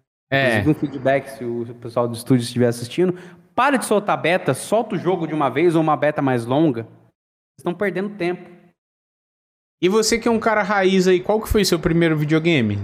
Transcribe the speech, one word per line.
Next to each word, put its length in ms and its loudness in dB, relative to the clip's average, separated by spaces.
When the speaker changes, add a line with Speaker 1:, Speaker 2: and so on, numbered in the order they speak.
Speaker 1:
É. 300 2
Speaker 2:
Inclusive, 100 2
um 40 2
feedback, 560 -2
se 140 -14
o 220 -6
pessoal 260 -2
do 80 -6
estúdio 300 0
estiver 240 2
assistindo. 480 -2
Para 200 2
de 100 -4
soltar 360 0
beta, 320 0
solta 400 -2
o 40 -2
jogo 280 -2
de 80 -6
uma 160 0
vez 240 2
ou 80 4
uma 140 2
beta 260 0
mais 240 0
longa. 380 0
Vocês 800 -20
tão 100 -4
perdendo 360 -4
tempo. 420 -8
Speaker 1:
E 40 4
você 280 2
que 120 -2
é 20 4
um 80 2
cara 240 0
raiz 460 2
aí, 100 4
qual 220 0
que 80 -8
foi 140 2
o 40 0
seu 100 2
primeiro 400 2
videogame? 680 2